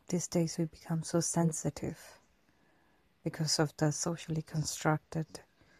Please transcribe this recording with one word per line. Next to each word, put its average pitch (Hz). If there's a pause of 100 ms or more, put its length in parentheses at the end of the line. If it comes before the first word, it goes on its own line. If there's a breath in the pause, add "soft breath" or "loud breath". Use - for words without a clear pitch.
these 180
days 165
we 170
become 160
so -
sensitive - (1040)
because 156
of 156
the 151
socially 160
constructed 156 (520)